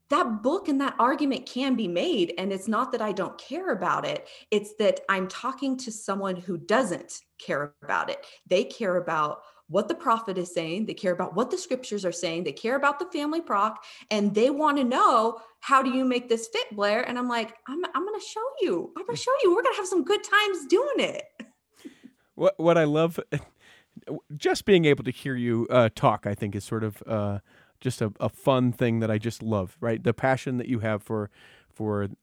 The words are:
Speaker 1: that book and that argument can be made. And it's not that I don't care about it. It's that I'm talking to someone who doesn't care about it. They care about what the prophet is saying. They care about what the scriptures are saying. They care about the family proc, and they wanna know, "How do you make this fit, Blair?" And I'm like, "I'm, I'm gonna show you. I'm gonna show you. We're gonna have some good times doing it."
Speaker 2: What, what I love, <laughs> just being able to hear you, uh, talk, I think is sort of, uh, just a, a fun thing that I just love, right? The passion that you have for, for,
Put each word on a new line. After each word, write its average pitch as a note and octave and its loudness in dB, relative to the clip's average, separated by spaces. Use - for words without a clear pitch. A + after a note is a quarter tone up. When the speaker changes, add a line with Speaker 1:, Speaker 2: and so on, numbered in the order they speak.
Speaker 1:
that B3 0
book D#4+ 0
and C#4 2
that C#4 -2
argument C4 2
can B3+ 0
be G#3+ 0
made. F#3 0
And F#3+ -2
it's F#3+ -6
not A#3 0
that A3+ -2
I G#3+ -2
don't F#3 -4
care F4+ -6
about E3 0
it. D3 -6
It's G#3 0
that F#3+ 2
I'm F#3 2
talking C4 -4
to A#3+ -10
someone G3 -4
who F3 -6
doesn't G3 -2
care D3 -6
about E2 0
it. - -8
They F#3 2
care F#3 -2
about D#3 -2
what G3+ 0
the E4+ -2
prophet A3+ -2
is F3+ -4
saying. E3+ -2
They - -6
care F3+ -2
about F3 -4
what G#3+ 0
the F#4 -4
scriptures B3+ -6
are F3 -2
saying. E3+ -4
They D3 -4
care A3+ -4
about C#4+ 0
the F4 -6
family D#4 -4
proc, G#3+ -2
and G#3 0
they A#3 4
wanna C#4+ 2
know, B3 2
"How C4+ 4
do C4 0
you C4 0
make B3 0
this A3+ -2
fit, A#4+ -4
Blair?" G#3 2
And A#3+ -4
I'm B3 -2
like, A#3 -4
"I'm, D4+ -6
I'm C#4+ -2
gonna G#4 -6
show - -8
you. B3 0
I'm F#4+ -10
gonna A#4 -4
show - 0
you. F4+ 6
We're A#4 4
gonna A#4+ 2
have F#4+ -4
some F4 2
good G#4 0
times G4 2
doing A4 2
it." F3 -2
Speaker 2:
What, E3+ 2
what E3+ 6
I E3 6
love, D#3+ 2
<laughs> - -10
just F4 2
being F3+ 8
able C#3 6
to B2+ -4
hear C3+ -6
you, A#2+ 2
uh, A#2+ 6
talk, A2 2
I G2+ 0
think G2+ -4
is G2+ -6
sort A2 -4
of, G#2+ -6
uh, G2+ -2
just - -4
a, G#2+ -2
a B2 0
fun B2+ 2
thing A#2 0
that A2 0
I G#2+ 2
just A2 -6
love, G#2+ -2
right? A2+ -2
The A#2+ 2
passion C3 0
that A#2+ -4
you B2 0
have G#2+ -2
for, G#2+ -4
for, G2+ -2